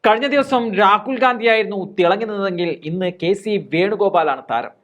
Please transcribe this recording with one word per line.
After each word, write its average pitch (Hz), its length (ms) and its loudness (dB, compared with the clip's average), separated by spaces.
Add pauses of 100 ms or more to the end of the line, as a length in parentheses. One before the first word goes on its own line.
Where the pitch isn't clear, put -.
കഴിഞ്ഞ 226 180 2
ദിവസം 254 480 0
രാഹുൽ 208 440 2
ഗാന്ധിയായിരുന്നു 220 800 0
തിളങ്ങി 190 260 2
നിന്നതെങ്കിൽ 190 600 -4
ഇന്ന് 180 280 -4 (100)
കെ 175 100 0
സി 196 420 -4
വേണുഗോപാലാണ് 175 760 0
താരം. 117 200 -4 (120)